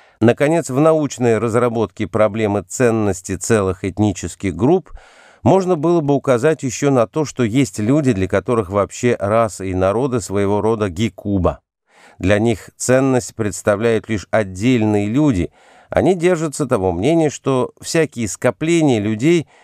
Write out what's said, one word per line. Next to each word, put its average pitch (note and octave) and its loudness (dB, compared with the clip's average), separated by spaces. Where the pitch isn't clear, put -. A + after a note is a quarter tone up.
Наконец, C#3+ 2
в B2+ -2
научной C#3+ 2
разработке A2+ -2
проблемы G#2 0
ценности G#2+ -2
целых F#2+ -2
этнических G2 -4
групп C#3+ 0
можно F3 2
было E3 0
бы C#3+ 0
указать C3+ 0
ещё C#3 -2
на A#2+ 2
то, D#3 -4
что - -4
есть A#2+ 0
люди, C3 0
для F#2+ -2
которых G2+ -2
вообще G2+ 0
расы G2+ -2
и F2+ -4
народы A2 0
своего G2+ -2
рода G#2+ 0
гекуба. F#2+ -2
Для G2 2
них A2+ -2
ценность C3 0
представляют G#2 -2
лишь A2 -4
отдельные G#2+ 0
люди. A#2 0
Они C3+ 2
держатся D#3+ -2
того F#2+ 0
мнения, D3 0
что C3 -4
всякие A#2+ -4
скопления D3+ 0
людей A#2+ 0